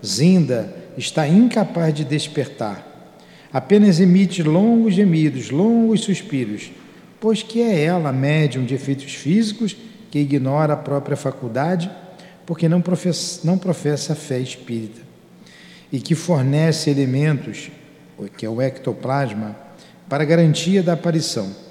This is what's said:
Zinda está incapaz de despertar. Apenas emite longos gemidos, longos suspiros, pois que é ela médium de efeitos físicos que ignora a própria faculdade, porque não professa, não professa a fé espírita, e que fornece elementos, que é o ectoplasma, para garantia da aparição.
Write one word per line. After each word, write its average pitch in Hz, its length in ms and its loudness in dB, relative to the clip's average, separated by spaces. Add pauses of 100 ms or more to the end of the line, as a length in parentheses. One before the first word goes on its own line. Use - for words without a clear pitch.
Zinda 127 680 2 (220)
está 143 320 -2
incapaz 175 640 4
de 151 100 -4
despertar. 127 800 -4 (680)
Apenas 196 480 4
emite 180 420 4
longos 208 520 2
gemidos, 156 560 2
longos 220 500 2
suspiros, 120 720 -6 (500)
pois 214 220 0
que - 180 -4
é 202 240 2
ela 160 280 0
médium 135 520 2
de 123 100 -4
efeitos 135 400 -6
físicos 208 640 0 (340)
que 147 80 -2
ignora 143 540 0
a 147 40 0
própria 143 400 -4
faculdade, 143 760 -4 (560)
porque 165 220 -2
não 175 120 4
professa, - 640 -4
não 180 140 2
professa 151 560 -2
a - 20 -8
fé 127 220 -6
espírita, 117 600 -10 (920)
e 131 80 -2
que 160 140 0
fornece 151 760 0
elementos, 135 800 -2 (680)
que 110 100 -8
é - 20 -6
o 113 120 -4
ectoplasma, 120 920 -4 (540)
para 143 160 0
garantia 165 580 4
da 170 120 2
aparição. 156 600 -4 (160)